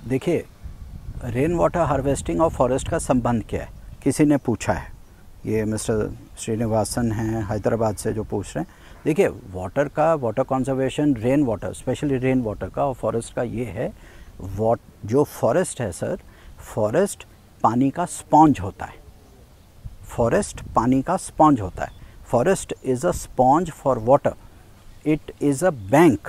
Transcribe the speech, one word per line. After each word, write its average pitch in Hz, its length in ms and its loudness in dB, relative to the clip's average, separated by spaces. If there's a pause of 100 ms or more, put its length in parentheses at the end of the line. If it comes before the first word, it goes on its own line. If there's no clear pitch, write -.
देखिए, 131 360 0 (800)
रेन 131 300 0
वाटर 170 260 2
harvesting 143 600 0
और 160 100 4
forest 131 380 0
का 165 100 -2
संबंध 120 500 0
क्या - 140 -6
है, - 60 -12 (340)
किसी 151 220 4
ने 147 120 4
पूछा 110 360 0
है। - 200 -4 (540)
ये 107 180 0
मिस्टर 107 520 -2 (220)
श्रीनिवासन 110 760 -2
हैं 110 320 -2
हैदराबाद 110 520 -2
से - 160 -4
जो 104 120 -4
पूछ - 320 -6
रहे 160 80 -4
हैं। - 100 -16 (300)
देखिए, 156 240 2
water 92 600 -4
का, 160 260 2
water 131 280 -2
conservation, 135 720 0
रेन 127 300 2
वाटर, 101 280 -4
specially 127 500 -2
रेन 131 200 2
वाटर 101 260 -4
का 139 180 -2
और 135 80 -2
forest 117 400 -4
का - 80 -4
ये 117 220 -4
है, 120 280 -6 (680)
what, 113 180 2 (280)
जो 131 180 4
forest 139 560 0
है 110 120 -4
sir, - 260 -4 (560)
forest 123 520 0 (360)
पानी 120 280 4
का 175 140 -4
sponge 151 560 4
होता 90 240 -8
है। - 100 -16 (1080)
फॉरेस्ट - 600 0 (120)
पानी 127 280 2
का 175 140 -2
स्पंज 151 440 4
होता 87 240 -6
है। - 140 -14 (360)
Forest 147 380 2 (160)
is 127 160 0
a 180 80 2
sponge 147 580 2
for 135 280 -2
water, 117 340 4 (720)
it 151 260 -2 (100)
is 143 200 0
a 180 100 2 (220)
bank 175 240 8 (100)